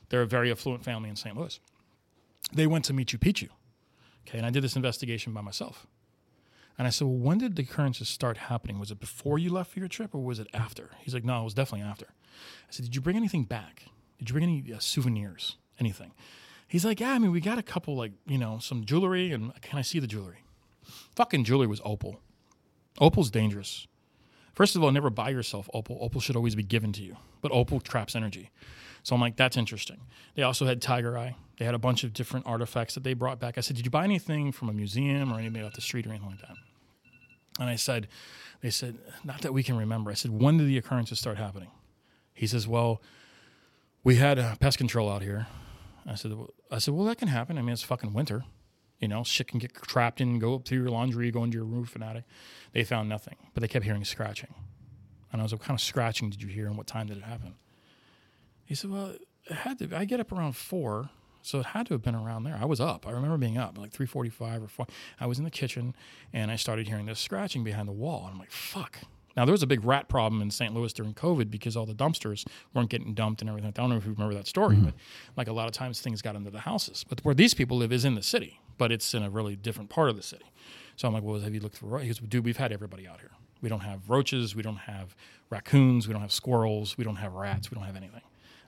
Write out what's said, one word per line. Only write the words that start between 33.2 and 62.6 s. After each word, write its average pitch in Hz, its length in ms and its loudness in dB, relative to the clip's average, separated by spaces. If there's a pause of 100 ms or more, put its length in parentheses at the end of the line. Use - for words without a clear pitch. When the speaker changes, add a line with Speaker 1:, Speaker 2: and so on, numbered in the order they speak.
Speaker 1:
back. 120 180 -6
I 127 40 -2
said, 131 140 -2
"Did 120 100 -2
you 127 60 -2
buy 151 140 4
anything 156 460 0
from 123 180 -4
a 107 40 -2
museum 127 600 0
or 110 60 -4
anybody 113 260 -6
off 107 80 -10
the - 80 -14
street 113 260 -4
or - 20 -6
anything 101 200 -8
like 98 120 -14
that?" - 140 -18 (1040)
And 123 100 -2
I 120 60 0
said, 117 320 0 (540)
they 127 80 -2
said, 120 280 -2 (260)
"Not 143 180 -10
that 139 120 -2
we 135 100 4
can 127 140 2
remember." 110 320 0
I 104 60 -4
said, 117 160 -2
"When 131 260 8
did 147 100 6
the 135 100 6
occurrences 120 420 -2
start 107 180 -4
happening?" 98 320 -8 (640)
He 110 140 0
says, 110 200 0
"Well, 117 340 2 (1000)
we 127 120 10
had, 135 240 8
uh, 117 180 0
pest 135 200 4
control 113 320 2
out 101 120 0
here." 104 260 -4 (580)
I 117 100 -8
said, 107 180 -6
"Well," 110 160 -10 (220)
I 120 80 -2
said, 143 140 2
"Well, 180 120 2
that 226 120 0
can 226 100 0
happen. 131 300 0
I 131 40 0
mean, 120 120 0
it's 113 100 -4
fucking 110 300 -2
winter. 120 320 0 (540)
You 110 100 0
know, 110 140 -2
shit - 260 0
can 123 100 0
get 123 140 -6
trapped - 480 2
in, 120 180 4
go 117 160 2
up 127 100 -6
through 131 140 0
your 127 100 2
laundry, 120 400 0
go 117 140 0
into 117 140 0
your 113 80 -4
roof 117 300 -4
and 113 80 -8
attic." 113 200 -8 (480)
They 127 140 2
found 107 240 0
nothing, - 260 -6 (180)
but 120 80 -2
they 113 60 2
kept 107 180 0
hearing 104 200 0
scratching. - 480 -6 (800)
And 110 100 0
I - 20 0
was 107 80 0
like, 107 100 -2
"What - 60 -14
kind 135 100 2
of - 40 0
scratching 113 480 0
did 101 120 -8
you 107 60 -8
hear 104 200 -6
and 104 100 -4
what 107 100 -10
time 113 200 -6
did 104 100 -10
it 98 60 -14
happen?" 117 320 -12 (1120)
He 147 100 -4
said, 196 140 -6
"Well, 196 260 -6 (300)
it - 120 -10
had 254 220 -6
to, - 160 -6
I 180 100 -2
get 240 140 0
up 220 120 -4
around 160 240 -2
four, 131 540 -2 (320)
so - 180 -2
it 123 80 -2
had 233 200 -4
to 185 60 -2
have 120 80 0
been 117 140 0
around 113 280 -4
there." 151 160 -6
I 110 60 0